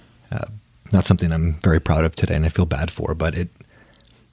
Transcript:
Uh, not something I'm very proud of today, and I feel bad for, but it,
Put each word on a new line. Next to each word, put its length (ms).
Uh, 140
not 140
something 260
I'm 220
very 260
proud 240
of 120
today, 180
and 100
I 40
feel 180
bad 240
for, 240
but 220
it, 120